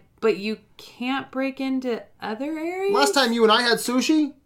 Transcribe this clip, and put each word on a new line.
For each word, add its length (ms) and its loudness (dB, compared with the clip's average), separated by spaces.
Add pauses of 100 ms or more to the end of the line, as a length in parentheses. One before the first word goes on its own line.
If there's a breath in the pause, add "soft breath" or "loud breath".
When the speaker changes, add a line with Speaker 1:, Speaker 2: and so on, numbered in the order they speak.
(220)
Speaker 1:
but 160 2
you 220 -6 (180)
can't 540 -8
break 280 -4
into 420 -4 (200)
other 360 -6
areas? 360 -2
Speaker 2:
Last 200 4
time 200 2
you 100 2
and 80 6
I 120 4
had 160 2
sushi, 540 0 (120)